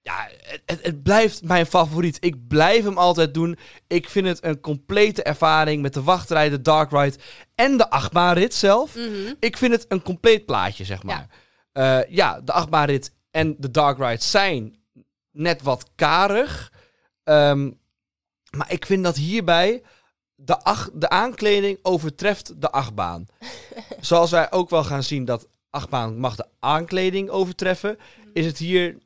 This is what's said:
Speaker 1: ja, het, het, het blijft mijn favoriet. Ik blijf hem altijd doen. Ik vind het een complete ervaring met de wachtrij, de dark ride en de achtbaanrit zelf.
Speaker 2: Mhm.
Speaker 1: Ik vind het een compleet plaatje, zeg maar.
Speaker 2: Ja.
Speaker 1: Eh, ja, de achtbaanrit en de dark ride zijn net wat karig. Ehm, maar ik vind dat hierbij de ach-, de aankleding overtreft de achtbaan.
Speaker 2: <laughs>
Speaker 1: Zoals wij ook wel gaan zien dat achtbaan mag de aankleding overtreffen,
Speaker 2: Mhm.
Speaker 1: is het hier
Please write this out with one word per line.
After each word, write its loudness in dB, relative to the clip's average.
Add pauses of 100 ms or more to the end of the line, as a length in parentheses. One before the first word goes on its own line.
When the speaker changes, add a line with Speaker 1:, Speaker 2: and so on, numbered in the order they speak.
Speaker 1:
ja, -8 (140)
het, -16
het, -8
het -6
blijft 2
mijn 2
favoriet. 2
Ik -4
blijf 4
hem -2
altijd 4
doen. -2 (280)
Ik -2
vind 0
het -4
een -4
complete 0
ervaring 2
met -4
de -4
wachtrij, 2
de -2
dark 4
ride 2 (380)
en 2
de 4
achtbaanrit 2
zelf. 2
Speaker 2:
Mhm. -8
Speaker 1:
Ik -2
vind 2
het -4
een -4
compleet 2
plaatje, -4
zeg -10
maar. -10 (440)
Speaker 2:
Ja. 2
Speaker 1:
Eh, -6
ja, 0
de -8
achtbaanrit 0 (180)
en -2
de -8
dark 2
ride -4
zijn -2 (540)
net -2
wat -2
karig. 0 (520)
Ehm, 4 (840)
maar -6
ik -6
vind 0
dat 0
hierbij 0 (520)
de -2
ach-, 0
de -4
aankleding 0
overtreft -4
de -2
achtbaan. -6 (380)
Speaker 2:
<laughs> -18
Speaker 1:
Zoals 2
wij 2
ook -2
wel 2
gaan -4
zien -4
dat -4 (220)
achtbaan -6
mag -4
de -10 (120)
aankleding -2
overtreffen, -4 (200)
Speaker 2:
Mhm. -20
Speaker 1:
is -2
het -6
hier -2